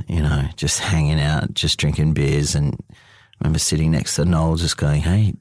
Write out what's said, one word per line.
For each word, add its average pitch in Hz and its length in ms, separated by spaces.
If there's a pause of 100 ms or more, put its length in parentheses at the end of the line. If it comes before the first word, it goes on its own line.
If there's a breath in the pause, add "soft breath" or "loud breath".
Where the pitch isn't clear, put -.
you 85 120
know, 71 360
just - 240
hanging 78 400
out, 73 340
just - 240
drinking 76 340
beers, 73 420
and 73 200 (160)
I - 540
remember 78 160
sitting 80 320
next - 240
to 82 80
Noel 80 320
just 82 200
going, 73 260
"Hey, 95 380